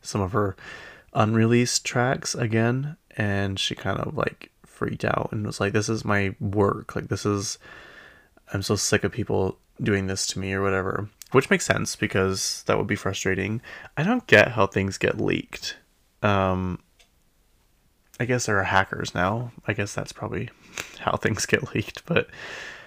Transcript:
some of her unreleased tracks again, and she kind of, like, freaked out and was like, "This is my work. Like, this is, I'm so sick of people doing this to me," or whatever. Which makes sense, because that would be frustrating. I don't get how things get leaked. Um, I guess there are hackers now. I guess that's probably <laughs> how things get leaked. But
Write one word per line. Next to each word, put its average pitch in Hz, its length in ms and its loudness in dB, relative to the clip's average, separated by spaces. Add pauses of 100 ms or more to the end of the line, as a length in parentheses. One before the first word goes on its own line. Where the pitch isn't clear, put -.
some - 180 -4
of 92 120 -2
her 104 240 0 (580)
unreleased 113 720 4
tracks - 500 0
again, 120 600 0 (200)
and 101 420 0
she - 160 -2
kind - 240 -4
of, - 180 -4
like, - 340 -4 (140)
freaked - 400 -2
out - 280 0
and 107 120 -4
was 107 160 -6
like, 101 120 2
"This 107 160 2
is 110 160 -2
my 101 360 2
work. 101 540 2
Like, - 140 -6
this 101 180 -2
is, 101 320 0 (920)
I'm 98 100 -2
so 104 140 2
sick - 280 2
of 98 80 0
people 98 460 0 (240)
doing 98 240 2
this 95 220 -2
to - 100 -4
me," 95 140 -4
or 98 100 0
whatever. 95 460 0 (240)
Which 131 180 4
makes 190 140 2
sense, - 320 0
because 95 720 0
that 107 100 4
would 104 120 0
be 104 80 0
frustrating. 98 640 -2 (360)
I 143 60 -2
don't 240 240 0
get 107 260 8
how 107 140 4
things 98 320 -2
get - 220 0
leaked. - 560 -4 (460)
Um, 95 580 2 (1400)
I 120 60 0
guess 123 220 0
there 104 120 2
are 95 60 2
hackers - 500 0
now. 117 380 0 (140)
I 110 60 -2
guess 104 220 -4
that's - 180 -8
probably 107 380 -6 (240)
<laughs> - 240 -12
how - 180 0
things 107 300 -2
get - 280 -2
leaked. - 300 -6
But - 240 0 (580)